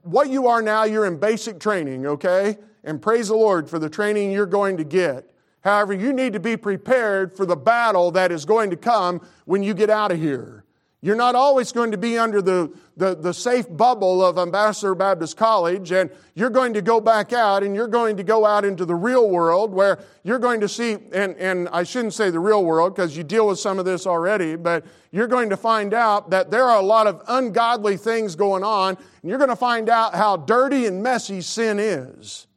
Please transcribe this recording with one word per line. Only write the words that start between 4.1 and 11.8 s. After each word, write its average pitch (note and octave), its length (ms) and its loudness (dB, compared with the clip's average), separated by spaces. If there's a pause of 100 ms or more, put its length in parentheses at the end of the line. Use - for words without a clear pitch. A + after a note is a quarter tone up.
you're G3+ 140 0
going F#3+ 320 0
to D#3 60 -6
get. D3+ 480 -2 (360)
However, G3+ 260 2
you A3 200 -2
need B3+ 180 -2
to G3 80 -6
be A3 160 -2
prepared G3+ 800 -2
for G3 100 -2
the E3+ 120 -2
battle F3+ 540 2
that F3+ 200 2
is D3+ 140 -6
going G#3+ 240 2
to F3 80 -6
come F3+ 420 0 (240)
when G3 200 -2
you G3+ 100 -2
get G#3 160 0
out G#3 240 2
of E3 40 -2
here. C3+ 460 -6 (380)
You're G3+ 160 -2
not B3 180 2
always C4 380 2
going A#3 180 0